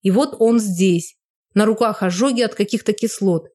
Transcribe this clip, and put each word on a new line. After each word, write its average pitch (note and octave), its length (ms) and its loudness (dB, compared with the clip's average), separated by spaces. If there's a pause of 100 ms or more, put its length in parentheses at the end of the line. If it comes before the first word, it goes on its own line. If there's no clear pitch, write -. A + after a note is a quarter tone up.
И F#3+ 100 2
вот C#4 280 0
он A#3 200 4
здесь. F#3 560 0 (380)
На G#3 120 2
руках A3 380 0
ожоги A#3 380 0
от A3 120 -2
каких-то G#3+ 400 -2
кислот. F#3+ 600 -2